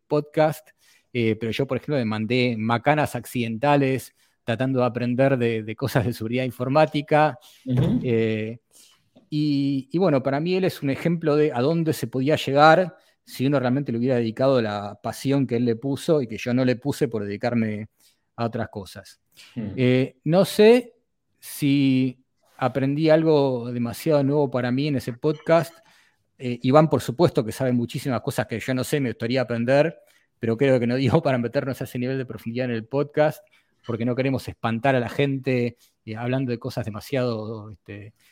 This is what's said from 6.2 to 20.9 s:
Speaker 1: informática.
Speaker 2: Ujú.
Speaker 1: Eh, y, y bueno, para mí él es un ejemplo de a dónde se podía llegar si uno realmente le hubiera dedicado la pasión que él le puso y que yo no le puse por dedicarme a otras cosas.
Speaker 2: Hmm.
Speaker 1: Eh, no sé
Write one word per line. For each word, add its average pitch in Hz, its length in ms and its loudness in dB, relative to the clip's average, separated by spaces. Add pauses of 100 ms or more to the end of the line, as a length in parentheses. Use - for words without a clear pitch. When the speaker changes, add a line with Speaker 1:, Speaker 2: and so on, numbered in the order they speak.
Speaker 1:
informática. 143 960 0 (280)
Speaker 2:
Ujú. 170 360 2
Speaker 1:
Eh, 113 580 -2 (680)
y, 139 640 -2
y 165 60 -2
bueno, 151 240 2
para 139 180 -2
mí 175 140 -2
él 185 100 0
es - 180 -4
un 143 60 -2
ejemplo 160 480 0
de 151 160 2
a 120 80 -2
dónde 156 320 0
se 127 140 -6
podía 135 300 0
llegar 160 600 6 (300)
si - 200 -4
uno 143 140 2
realmente 127 320 -2
le 117 60 -2
hubiera 127 180 2
dedicado 120 460 2
la 104 400 -6
pasión 135 440 -2
que 117 100 -2
él 120 100 0
le 117 100 2
puso 139 460 0
y 113 40 -4
que 110 120 -10
yo 123 160 -2
no 131 100 2
le 127 120 2
puse 143 320 -2
por 110 160 -4
dedicarme 107 640 -2 (480)
a 117 100 -2
otras 113 240 -6
cosas. - 500 -16 (340)
Speaker 2:
Hmm. 104 220 -8
Speaker 1:
Eh, 127 480 2
no 185 220 4
sé 233 480 4 (440)